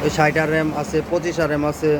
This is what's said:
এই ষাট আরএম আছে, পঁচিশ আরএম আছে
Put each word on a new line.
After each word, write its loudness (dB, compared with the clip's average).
এই 2
ষাট 4
আরএম 0
আছে, -2
পঁচিশ -2
আরএম 0
আছে 0